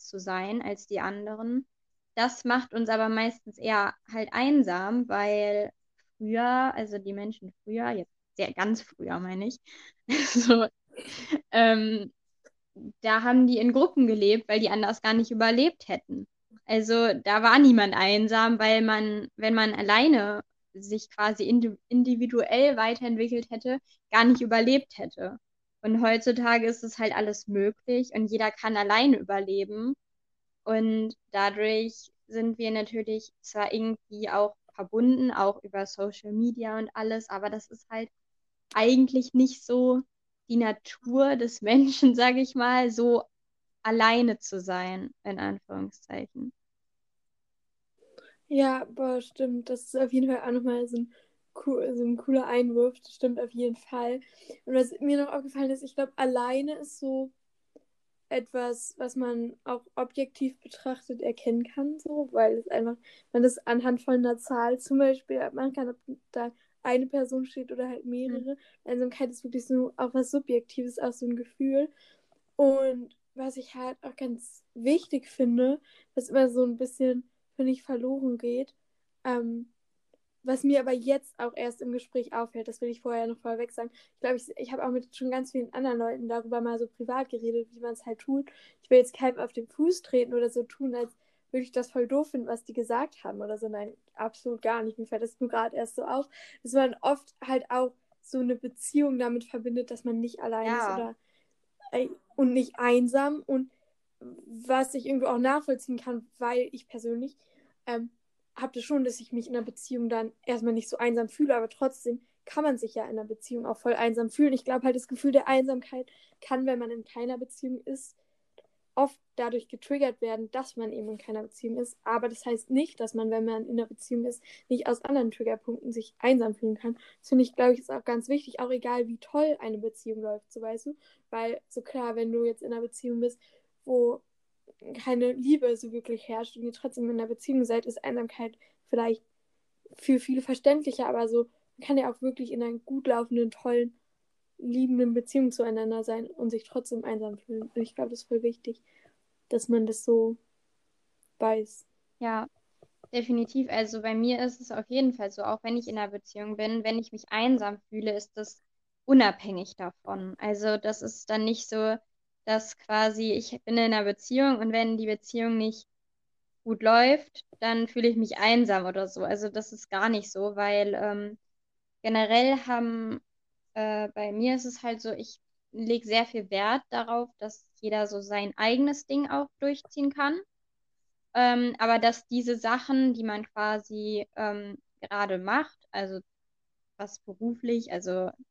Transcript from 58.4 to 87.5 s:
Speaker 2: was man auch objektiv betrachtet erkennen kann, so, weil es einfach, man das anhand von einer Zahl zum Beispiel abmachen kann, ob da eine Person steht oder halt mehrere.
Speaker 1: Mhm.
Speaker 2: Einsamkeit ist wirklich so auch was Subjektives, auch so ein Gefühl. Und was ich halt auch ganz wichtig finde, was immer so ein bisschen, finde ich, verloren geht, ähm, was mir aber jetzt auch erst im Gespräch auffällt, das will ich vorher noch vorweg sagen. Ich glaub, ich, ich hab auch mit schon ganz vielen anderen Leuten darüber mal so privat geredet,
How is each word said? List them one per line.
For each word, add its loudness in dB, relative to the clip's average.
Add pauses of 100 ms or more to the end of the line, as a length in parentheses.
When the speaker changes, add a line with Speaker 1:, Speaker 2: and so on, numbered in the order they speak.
Speaker 2:
was -8
man -4 (100)
auch -6 (120)
objektiv -4
betrachtet -10
erkennen -2
kann, -6
so, -6
weil 4
es -8
einfach, -2 (380)
man 4
das 6 (100)
anhand 0
von 0
einer 2
Zahl -2
zum 0
Beispiel 2
abmachen -4
kann, -6
ob -12 (340)
da -6 (320)
eine 2
Person -2
steht -12
oder -6
halt -12
mehrere. -6
Speaker 1:
Mhm. -18 (280)
Speaker 2:
Einsamkeit -4
ist -18
wirklich -8
so 0
auch -4
was -2
Subjektives, -4
auch -4
so -10
ein -4
Gefühl. -2 (680)
Und 2 (200)
was -10
ich -16
halt -8
auch -14
ganz -10 (100)
wichtig 0
finde, 2 (360)
was -6
immer 4
so 2
ein -2
bisschen, -2 (260)
finde 0
ich, -10
verloren -4
geht, -4 (520)
ähm, -4 (720)
was -2
mir 6
aber -2
jetzt -2
auch -4
erst -8
im -8
Gespräch -6
auffällt, -6
das -12
will -4
ich -10
vorher -4
noch -8
vorweg -8
sagen. -10
Ich -20
glaub, 0
ich, -10
ich -10
hab -6
auch -2
mit -6
schon -6
ganz -6
vielen -6
anderen -2
Leuten -4
darüber -4
mal -4
so -4
privat -6
geredet, -4